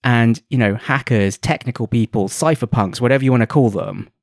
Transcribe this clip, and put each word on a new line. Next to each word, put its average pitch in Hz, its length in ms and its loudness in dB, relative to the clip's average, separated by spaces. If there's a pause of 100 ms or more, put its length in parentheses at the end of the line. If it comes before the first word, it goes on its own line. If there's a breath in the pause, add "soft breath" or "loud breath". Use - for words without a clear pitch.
And, 117 480 2
you 131 80 -2
know, 101 160 2
hackers, 110 640 -2
technical 123 480 -4
people, 110 420 0
cypherpunks, 120 720 -2
whatever 131 220 4
you 131 80 2
wanna 117 160 2
call 127 240 2
them 95 400 -8 (120)